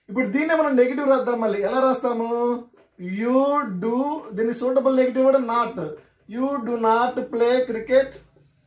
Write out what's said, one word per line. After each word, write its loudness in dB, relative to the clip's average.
ఇప్పుడు -2
దీన్నే 0
మనం 2
నెగిటివ్ 2
రాద్దాం. 2
మళ్ళీ 0
ఎలా 0
రాస్తాము, 0
"You 0
do," -2
దీన్ని -2
సూటబుల్ 0
నెగిటివ్ 2
కూడా 4
not, -2
"You -2
do -4
not 0
play 2
cricket." 0